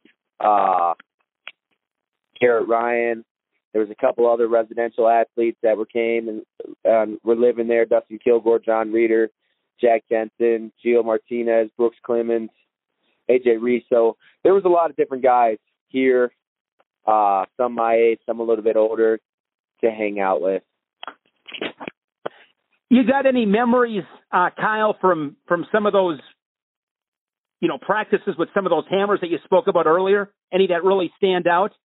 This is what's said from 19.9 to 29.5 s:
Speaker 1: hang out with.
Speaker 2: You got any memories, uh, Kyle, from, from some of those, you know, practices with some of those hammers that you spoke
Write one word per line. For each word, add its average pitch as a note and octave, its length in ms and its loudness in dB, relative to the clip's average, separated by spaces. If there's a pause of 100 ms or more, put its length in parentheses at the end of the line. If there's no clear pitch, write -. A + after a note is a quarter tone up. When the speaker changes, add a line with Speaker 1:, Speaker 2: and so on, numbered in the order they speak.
Speaker 1:
hang G#2+ 280 -6
out F#2+ 220 -2
with. F#2 220 -4 (2250)
Speaker 2:
You B3 140 4
got C4+ 220 0
any B3+ 200 2
memories, A#3 600 0 (260)
uh, F3+ 200 0
Kyle, G#3+ 420 -2
from, D#3+ 420 -2 (100)
from E3+ 280 -4
some G#3+ 120 0
of G3+ 60 0
those, F3+ 300 0 (1400)
you E3 80 0
know, D3 100 -6
practices G3+ 600 -4
with E3 160 -4
some G3 120 -2
of F3+ 40 -6
those D#3+ 180 -2
hammers G3 320 -2
that F3+ 80 -8
you E3 160 -4
spoke F3+ 240 0